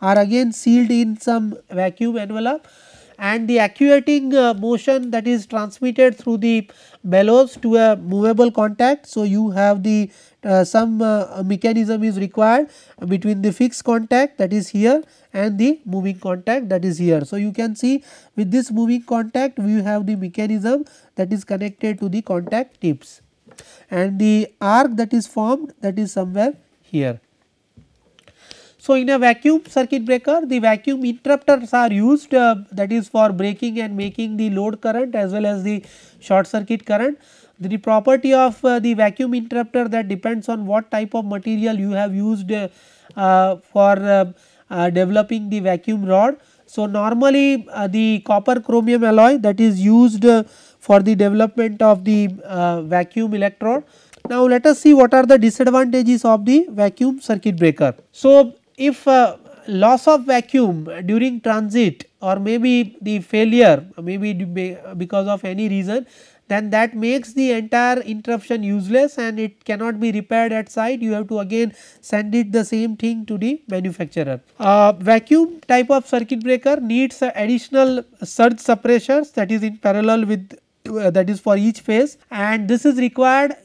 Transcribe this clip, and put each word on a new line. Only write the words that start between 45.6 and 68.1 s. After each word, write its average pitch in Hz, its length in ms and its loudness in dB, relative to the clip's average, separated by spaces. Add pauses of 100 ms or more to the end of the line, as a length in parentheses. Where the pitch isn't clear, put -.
rod. 208 320 2 (280)
So, 214 200 -6
normally, 240 880 0
uh, 208 140 -4
the 220 380 0
copper 220 360 0
chromium 233 420 0
alloy 226 360 6
that 202 200 0
is 208 220 2
used, 220 420 4
uh, 233 200 6 (360)
for 202 220 4
the 208 140 2
development 214 640 0
of 202 240 4
the, 208 240 2 (160)
uh, 175 380 -2
vacuum 180 500 -2
electrode. 214 500 -2 (460)
Now, 247 160 2
let 247 200 2
us 302 140 4
see 302 140 8
what 254 200 8
are 262 120 6
the 262 120 8
disadvantages 247 840 2
of 220 220 2
the 302 240 4
vacuum 226 500 -2
circuit 202 380 -4
breaker. 151 360 2 (200)
So, 269 420 6 (220)
if, 269 280 -4
uh, 254 300 4 (320)
loss 220 400 2
of 294 160 4
vacuum 233 640 0 (180)
during 226 360 -2
transit 214 640 -2 (160)
or 196 180 -2
maybe 233 640 -2
the 208 180 -6
failure, 220 680 4 (160)
maybe 196 320 -6
d-, 180 120 -6
be-, 185 320 -8 (180)
because 190 320 -4
of 202 160 -4
any 196 240 -6
reason, 196 380 -4 (420)
then 208 220 -4
that 226 260 0
makes 233 380 -4
the 262 180 0
entire 240 480 0
interruption 220 640 -6